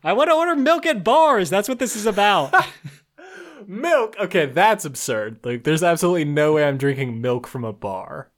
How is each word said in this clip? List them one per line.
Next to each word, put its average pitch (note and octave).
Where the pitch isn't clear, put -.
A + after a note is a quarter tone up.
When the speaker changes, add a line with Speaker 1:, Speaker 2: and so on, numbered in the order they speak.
Speaker 1:
I E3+
wanna D#4
order E4
milk D#4
at B3+
bars. B3
That's G3
what B3+
this A#3
is G#3
about. G3+
Speaker 2:
<laughs> E4
Milk? A#3+
Okay, F3+
that's F#3+
absurd. A2+
Like, A#2+
there's D#3
absolutely F3
no D3+
way D3+
I'm C#3
drinking C3
milk B2
from B2+
a A2
bar. G2+